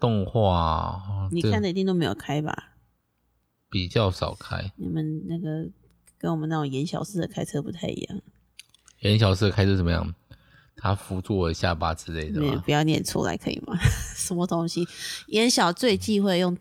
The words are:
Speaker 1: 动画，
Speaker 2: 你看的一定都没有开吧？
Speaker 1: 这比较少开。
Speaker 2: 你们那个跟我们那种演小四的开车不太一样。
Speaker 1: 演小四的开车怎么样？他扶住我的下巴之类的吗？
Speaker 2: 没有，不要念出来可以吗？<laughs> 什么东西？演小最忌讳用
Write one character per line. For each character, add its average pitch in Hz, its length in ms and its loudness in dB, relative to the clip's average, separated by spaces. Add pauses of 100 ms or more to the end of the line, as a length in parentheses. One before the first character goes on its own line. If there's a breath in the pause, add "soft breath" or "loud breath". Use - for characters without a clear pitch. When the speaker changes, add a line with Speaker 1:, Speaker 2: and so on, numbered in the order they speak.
Speaker 1:
动 110 240 4
画， 95 1040 2
Speaker 2:
你 170 120 0
看 110 200 2
的 202 60 0
一 170 40 0
定 190 140 0
都 190 80 2
没 170 100 2
有 98 100 0
开 147 280 -4
吧？ 151 120 -4
Speaker 1:
这 - 1160 -20
比 92 160 -2
较 101 240 2
少 - 240 -2
开。 95 420 -8
Speaker 2:
你 - 120 -8
们 156 400 -4
那 170 100 -4
个 160 300 -6 (500)
跟 170 140 -2
我 165 40 -2
们 156 120 -4
那 160 80 -2
种 151 100 -2
演 135 180 -2
小 165 200 -6
四 196 160 -6
的 - 80 -2
开 170 160 -8
车 147 180 -4
不 - 80 -8
太 165 160 -8
一 - 80 -4
样。 - 260 -8 (800)
Speaker 1:
演 101 180 4
小 101 160 6
四 95 100 2
的 101 80 6
开 98 120 4
车 98 120 6
怎 92 80 2
么 85 60 4
样？ 82 220 0 (600 soft breath)
他 92 200 0
扶 95 260 -6
住 101 160 -2
我 90 120 2
的 82 60 0
下 87 200 2
巴 82 200 0
之 - 180 -10
类 80 180 -4
的 - 100 -2
吗？ 147 80 2
Speaker 2:
没 131 60 2
有， 127 60 -2
不 - 100 -2
要 147 120 4
念 156 220 2
出 - 200 -2
来 - 120 -2
可 - 140 -6
以 - 160 -6
吗？ 196 120 -4 (200)
<laughs> - 180 -10
什 - 180 -6
么 175 120 0
东 170 200 0
西？ 170 220 -2 (400 loud breath)
演 220 200 4
小 202 240 4
最 214 240 2
忌 202 240 0
讳 196 180 2
用 180 220 2